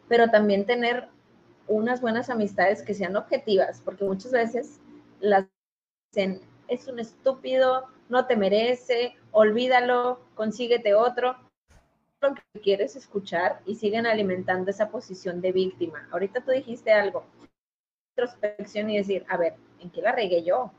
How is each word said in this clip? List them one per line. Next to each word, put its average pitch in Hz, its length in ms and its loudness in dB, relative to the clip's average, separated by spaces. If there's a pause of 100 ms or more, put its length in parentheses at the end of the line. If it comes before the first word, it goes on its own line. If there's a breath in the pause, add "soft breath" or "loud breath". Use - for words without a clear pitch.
Pero 233 220 6
también 208 360 4
tener 240 420 -2 (600)
unas 233 320 0
buenas 233 300 -2
amistades 202 520 0
que 208 120 -6
sean 190 220 -4
objetivas, 208 680 0
porque 190 200 -6
muchas 196 280 -4
veces 233 480 -2 (400)
las 196 260 2 (680)
dicen, 190 280 -2 (280)
"Es 247 200 -6
un 240 120 -12
estúpido, 254 840 0 (220)
no 254 180 0
te 254 100 2
merece, 233 800 0 (160)
olvídalo, 247 880 4 (140)
consíguete 226 600 0
otro". 240 420 2 (840)
Lo 285 120 0
que - 280 -18
quieres 202 340 0
escuchar 185 680 -4
y 208 100 -8
siguen 220 300 -2
alimentando 185 640 -2
esa 208 200 -2
posición 185 500 -8
de 185 120 0
víctima. 175 600 -4
Ahorita 196 300 -4
tú 262 100 -6
dijiste 233 400 -2
algo, 196 320 0 (920)
introspección 208 720 -6
y 208 80 0
decir, 196 300 -2
"A 185 80 -4
ver, 165 200 -2 (240)
¿en 175 100 -18
qué 165 120 -8
la 220 100 2
regué 180 320 0
yo? 202 340 -2